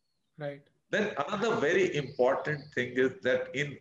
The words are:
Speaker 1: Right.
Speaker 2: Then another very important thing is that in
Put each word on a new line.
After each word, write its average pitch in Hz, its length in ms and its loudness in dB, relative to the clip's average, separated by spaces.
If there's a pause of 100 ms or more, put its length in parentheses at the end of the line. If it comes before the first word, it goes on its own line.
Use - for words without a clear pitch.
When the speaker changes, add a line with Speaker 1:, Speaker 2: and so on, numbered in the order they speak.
(360)
Speaker 1:
Right. 143 240 -10 (300)
Speaker 2:
Then 202 220 0 (120)
another 208 300 0
very 170 400 2
important 139 680 0 (140)
thing 123 220 -2
is 131 160 4 (100)
that 127 320 0
in 143 260 -6